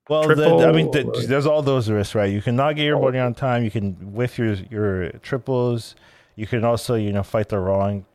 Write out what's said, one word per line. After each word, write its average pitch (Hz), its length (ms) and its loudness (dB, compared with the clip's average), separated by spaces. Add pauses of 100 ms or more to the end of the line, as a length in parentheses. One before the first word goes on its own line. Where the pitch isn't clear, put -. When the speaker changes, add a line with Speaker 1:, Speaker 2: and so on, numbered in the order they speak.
Speaker 1:
Well, 156 180 0
the, 156 80 8
Speaker 2:
triple? 165 300 6
Speaker 1:
I 165 80 6
mean, 160 180 2
the, 131 160 0
Speaker 2:
Or 117 160 -4
Speaker 1:
there's 135 220 2
all 151 180 2
those 131 260 0
risks, 107 240 0
right? 104 180 0
You 101 100 -2
can 120 160 -2
not 147 180 0
get 151 80 -2
your 147 140 2
Speaker 2:
Oh. - 40 0
Speaker 1:
buddy 127 180 0
on 123 140 0
time. 120 300 -2
You 107 80 -2
can 101 220 -4 (200)
whiff 120 240 -4
your, 113 160 0 (160)
your 98 400 -2 (140)
triples. 123 720 -4 (400)
You 107 100 -10
can 113 200 -2
also, 117 300 0
you 104 180 -2
know, 101 100 0
fight 110 240 -2
the 107 120 -4
wrong 98 560 -2